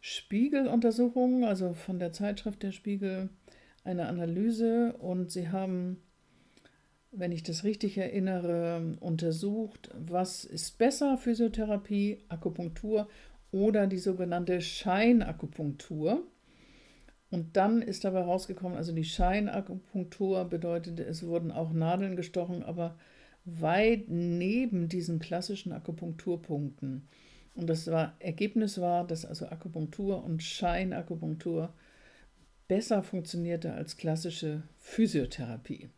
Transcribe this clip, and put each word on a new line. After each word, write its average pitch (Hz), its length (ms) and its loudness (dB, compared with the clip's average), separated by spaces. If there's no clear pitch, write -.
Spiegel-Untersuchung, 247 1400 4
also 185 280 2
von 180 260 -6
der 175 140 -2
Zeitschrift 202 500 -4
Der 196 100 -4
Spiegel, 190 580 -4
eine 175 220 -2
Analyse. 220 880 2
Und 180 360 -2
sie 170 200 -4
haben, 185 520 -2
wenn 180 200 -2
ich 165 100 -4
das 160 220 -6
richtig 202 340 0
erinnere, 170 1000 0
untersucht, 175 920 -2
was 180 500 -4
ist - 340 -8
besser, 269 400 4
Physiotherapie, 208 1000 2
Akupunktur 175 800 -2
oder 202 340 6
die 190 120 2
sogenannte 180 600 0
Scheinakupunktur. 170 1600 2
Und 165 260 -2
dann 214 240 6
ist 208 240 -6
dabei 185 180 2
rausgekommen, 185 540 -2
also 165 160 -4
die 160 120 0
Scheinakupunktur 190 1400 0
bedeutete, 170 580 -4
es 165 200 -8
wurden 170 280 -2
auch 160 200 -2
Nadeln 180 440 2
gestochen, 180 480 -4
aber 170 340 -4
weit 180 640 2
neben 175 800 0
diesen 165 320 -2
klassischen 180 520 -4
Akupunkturpunkten. 160 1400 -6
Und 165 160 -2
das 160 160 0
war, 160 320 0
Ergebnis 202 600 0
war, 175 260 2
dass 165 180 -4
also 160 220 -8
Akupunktur 165 800 -4
und 160 180 -2
Scheinakupunktur 165 1300 -2
besser 202 320 4
funktionierte 170 680 -4
als - 240 -8
klassische 160 680 -2
Physiotherapie. 123 1200 -2